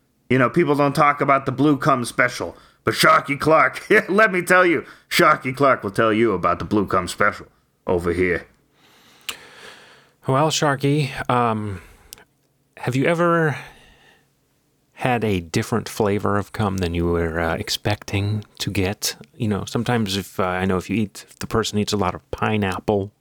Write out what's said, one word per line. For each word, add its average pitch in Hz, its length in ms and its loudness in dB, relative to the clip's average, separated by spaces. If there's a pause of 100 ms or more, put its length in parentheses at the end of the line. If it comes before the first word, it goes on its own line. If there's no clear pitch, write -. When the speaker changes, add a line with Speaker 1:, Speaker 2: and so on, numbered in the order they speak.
(280)
Speaker 1:
You 127 100 2
know, 120 120 4
people 147 240 2
don't 139 200 2
talk 147 260 2
about 135 260 2
the 131 60 -4
blue 143 240 2
cum 131 280 0
special. 113 520 -4 (280)
But 110 100 0
Sharky 156 440 2
Clark, 139 460 2 (120)
<laughs> 214 120 2
let 196 240 4
me 180 100 -2
tell 185 240 4
you, 147 180 0 (240)
Sharky 147 480 2
Clark 131 280 4
will 101 80 -4
tell 113 200 2
you 110 200 4
about 87 260 0
the 90 60 -6
blue 98 220 2
cum 95 220 -2
special - 380 -2 (400)
over 87 260 0
here. 87 340 -2 (1800)
Speaker 2:
Well, 143 240 2
Sharky, 139 600 0 (200)
um, 110 500 -2 (1000)
have 123 180 -4
you 139 100 2
ever 170 500 2 (1400)
had 123 280 -2
a 101 180 0
different 104 480 -4
flavor 101 480 0
of 98 160 -4
cum 98 260 -2
than 87 160 -2
you 87 120 0
were, 85 320 -2
uh, 82 160 -2
expecting 104 880 -4 (140)
to - 140 -6
get? 95 420 -4 (220)
You 120 100 -4
know, 101 200 -2
sometimes 113 500 -2
if, - 240 -6
uh, 98 40 0
I 92 200 -2
know 95 140 0
if 87 120 -8
you 98 60 -2
eat, - 320 -4
if - 100 -20
the - 80 -10
person 107 320 -2
eats 104 140 -2
a 107 40 -2
lot 90 200 0
of - 160 -18
pineapple 101 880 -2